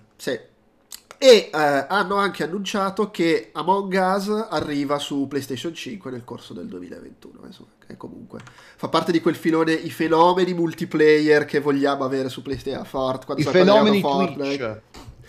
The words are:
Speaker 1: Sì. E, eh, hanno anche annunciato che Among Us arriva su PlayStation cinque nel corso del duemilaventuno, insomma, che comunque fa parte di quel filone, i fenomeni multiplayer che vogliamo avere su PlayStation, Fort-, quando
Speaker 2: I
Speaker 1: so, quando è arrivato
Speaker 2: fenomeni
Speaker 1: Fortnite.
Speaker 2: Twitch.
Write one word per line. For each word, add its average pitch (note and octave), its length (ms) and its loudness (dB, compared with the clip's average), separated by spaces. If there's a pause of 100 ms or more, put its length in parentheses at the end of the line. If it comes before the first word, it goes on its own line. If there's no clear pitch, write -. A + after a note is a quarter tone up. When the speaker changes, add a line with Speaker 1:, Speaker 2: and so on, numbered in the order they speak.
(140)
Speaker 1:
Sì. - 160 -8
E, - 1200 2
eh, C#3+ 340 2
hanno G3 280 0
anche G3 280 -2
annunciato G3 680 -4
che E3 420 0
Among F#3 400 -2
Us G3 560 0
arriva D3 480 -2
su C#3 300 -4
PlayStation C#3 480 -8
cinque F#3 340 -12
nel B2 140 -12
corso - 300 -18
del - 120 -14
duemilaventuno, - 800 -16
insomma, - 240 -20 (160)
che - 120 -20
comunque - 420 -18 (360)
fa C#3+ 120 -8
parte E3 240 0
di D#3+ 100 2
quel D#3+ 140 0
filone, D#3+ 380 0
i D#3+ 180 -4
fenomeni F3 600 2
multiplayer D3+ 920 2
che D3 140 -2
vogliamo C#3 440 0
avere C3 260 -4
su B2 120 -12
PlayStation, C3 440 -8
Fort-, C3 400 -4
quando D3 180 -4
Speaker 2:
I - 20 -2
Speaker 1:
so, C#3 60 0
quando F#3 200 6
è G#3 60 8
arrivato G#3+ 160 4
Speaker 2:
fenomeni D3+ 420 2
Speaker 1:
Fortnite. C#3 220 -4
Speaker 2:
Twitch. A2 460 -10 (240)